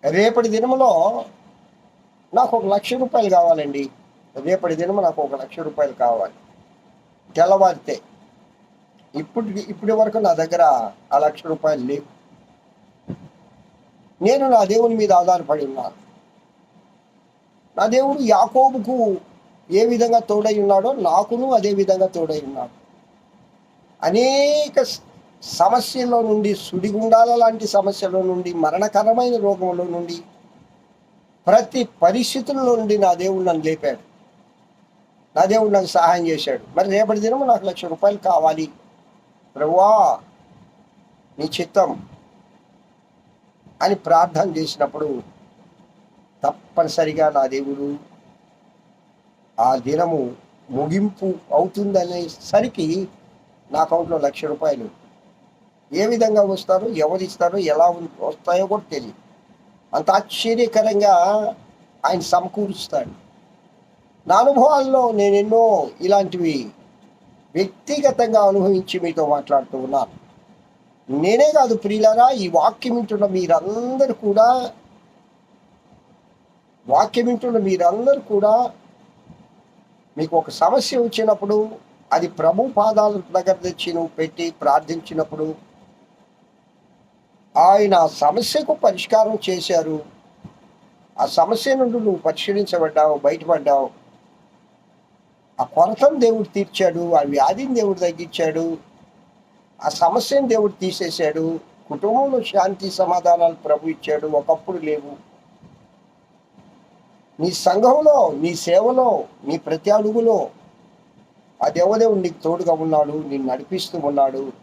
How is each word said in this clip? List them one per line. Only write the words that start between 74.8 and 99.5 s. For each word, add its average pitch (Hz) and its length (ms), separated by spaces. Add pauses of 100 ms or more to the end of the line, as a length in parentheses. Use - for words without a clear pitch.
వాక్యం 214 380
వింటున్న 240 320
మీరందరూ 196 640
కూడా 214 520 (1500)
మీకు 160 200
ఒక 156 120
సమస్య 226 480
వచ్చినప్పుడు 214 720 (440)
అది 165 140
ప్రభు 170 400
పాదాల 214 440
దగ్గర 185 420
తెచ్చి 175 400
నువ్వు 165 140
పెట్టి 160 440
ప్రార్థించినప్పుడు 156 1040 (2000)
ఆయన 196 380
ఆ 165 120
సమస్యకు 226 680
పరిష్కారం 220 640 (120)
చేశారు. 160 520 (1160)
ఆ 131 60
సమస్య 226 500
నుండి 247 180
నువ్వు 220 220
పరిశీలించబడ్డావు, 160 1080
బయటపడ్డావు. 143 640 (1700)
ఆ 127 40
కొరతను 220 560
దేవుడు 226 240
తీర్చాడు, 175 720
ఆ 151 80
వ్యాధిని 151 540
దేవుడు 196 240
తగ్గించాడు, 165 800 (1080)